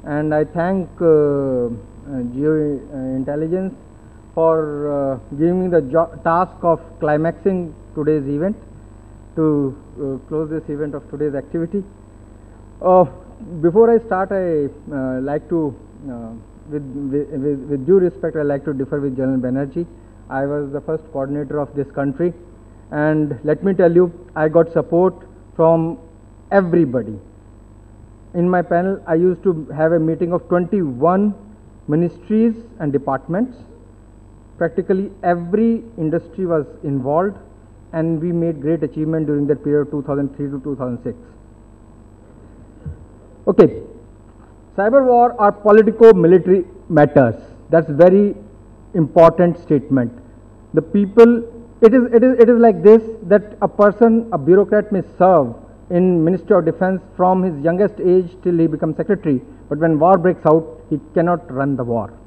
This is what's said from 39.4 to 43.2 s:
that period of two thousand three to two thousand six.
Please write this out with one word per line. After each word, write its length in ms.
that 180
period 220
of 40
two 120
thousand 340
three 140
to 100
two 160
thousand 260
six. 140